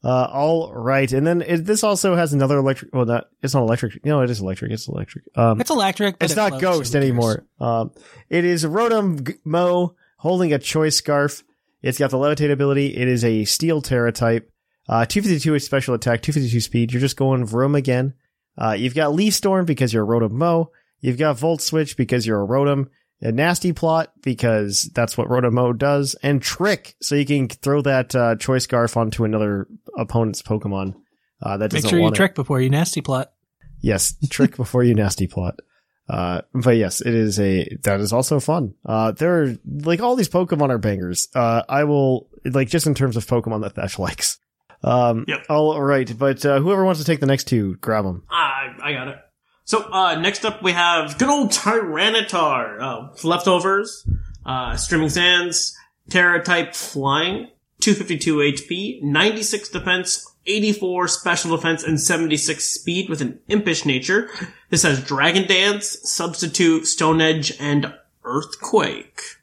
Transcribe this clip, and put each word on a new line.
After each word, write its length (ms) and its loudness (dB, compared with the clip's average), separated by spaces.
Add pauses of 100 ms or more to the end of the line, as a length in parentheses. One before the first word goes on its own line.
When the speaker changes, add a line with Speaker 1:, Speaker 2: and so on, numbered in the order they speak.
Speaker 1:
Uh, 280 2
all 420 0
right. 380 0
And 160 2
then 140 2
it, 240 -2
this 180 0
also 320 2
has 160 2
another 260 2
electric, 380 -2
well, 100 2
not, 220 -2 (160)
it's 100 -2
not 100 2
electric. 420 -2
No, 160 2
it 80 2
is 100 -4
electric. 320 -6
It's 160 -8
electric. 380 -10 (100)
Um, 240 4
Speaker 2:
It's 100 -2
electric, 480 0
but 80 -2
Speaker 1:
it's 80 -2
Speaker 2:
it 40 0
Speaker 1:
not 140 2
Speaker 2:
floats, 100 -6
Speaker 1:
Ghost 320 0
Speaker 2:
who 60 2
cares? 40 2
Speaker 1:
anymore. 420 0 (140)
Um, 320 -2 (380)
it 160 2
is 180 0
Rotom 640 0
G-, 60 -8 (100)
Mo 520 0 (220)
holding 360 0
a 60 2
choice 360 0
scarf. 480 0 (400)
It's 160 -2
got 120 2
the 60 0
levitate 340 2
ability. 440 0
It 140 0
is 160 2
a 200 2
steel 360 0
Terra 320 0
type. 360 0 (380)
Uh, 180 2
two 160 0
fifty-two 380 2
special 340 -2
attack, 300 0
two 80 -2
fifty-two 300 0
speed. 300 0
You're 80 0
just 160 0
going 300 0
vroom 300 0
again. 400 0 (420)
Uh, 140 0
you've 240 -2
got 180 2
Leaf 220 2
Storm 300 2
because 280 0
you're 100 2
a 40 -2
Rotom 240 2
Mo. 400 0 (280)
You've 200 -2
got 180 2
Volt 240 0
Switch 340 -2
because 300 0
you're 160 0
a 60 -2
Rotom. 400 2 (340)
A 100 -2
Nasty 400 0
Plot 400 0 (120)
because 720 0
that's 220 0
what 100 0
Rotom 240 2
Mo 220 2
does. 500 0
And 180 2
Trick, 600 -2
so 140 -4
you 100 2
can 240 0
throw 340 0
that, 320 0
uh, 220 4
choice 260 0
scarf 340 0
onto 280 0
another 420 0 (280)
opponent's 460 0
Pokemon, 540 -4 (480)
uh, 140 -4
that 140 -2
Speaker 2:
Make 120 0
Speaker 1:
doesn't 80 0
Speaker 2:
sure 80 4
you 40 6
Speaker 1:
want 120 4
it. 20 -2
Speaker 2:
trick 160 4
before 280 -2
you 100 2
Nasty 300 0
Plot. 300 -4 (500)
Speaker 1:
Yes, 340 0 (140)
trick 260 0
<laughs> 20 -14
before 280 0
you 100 4
Nasty 320 0
Plot. 320 -6 (500)
Uh, 320 -2 (120)
but 240 4
yes, 240 0
it 120 0
is 260 2
a, 280 2 (160)
that 160 2
is 140 -2
also 260 2
fun. 340 -2 (120)
Uh, 260 0
there 320 0
are, 120 -2 (280)
like, 180 2
all 140 2
these 140 0
Pokemon 400 0
are 100 2
bangers. 560 -2
Uh, 340 2
I 140 2
will, 460 2 (160)
like, 240 0
just 180 0
in 80 2
terms 220 0
of 100 -4
Pokemon 340 0
that 140 -8
Thatch 240 -6
likes. 380 -4 (440)
Um, 460 2
Speaker 3:
Yep. 220 -6
Speaker 1:
all 320 2
right, 360 0
but, 280 0
uh, 160 4
whoever 240 2
wants 160 0
to 40 -6
take 140 0
the 60 0
next 240 0
two, 320 0
grab 240 0
'em. 260 -6
Speaker 3:
I, 360 -2 (140)
I 120 -4
got 160 -8
it. 80 -14 (480)
So, 180 0 (100)
uh, 260 4
next 260 -2
up 180 -4
we 80 2
have 480 0
good 100 4
old 220 2
Tyranitar, 1300 0
uh, 280 -8 (180)
leftovers, 800 0 (380)
uh, 320 -4
Streaming 320 0
Sands, 680 2 (320)
Terra 340 4
type 300 0
flying, 760 -2 (300)
two 140 4
fifty-two 480 -2
H 260 0
P, 360 -6
ninety-six 640 0
defense, 560 -4 (220)
eighty-four 600 0
special 480 -2
defense, 280 -2
and 180 0
seventy-six 640 0
speed 460 -4
with 120 -4
an 260 -6
impish 380 0
nature. 460 0 (400)
This 100 2
has 220 2
Dragon 420 2
Dance, 560 0
Substitute, 840 0
Stone 340 2
Edge, 380 0
and 340 -2 (300)
Earthquake. 960 -4 (220)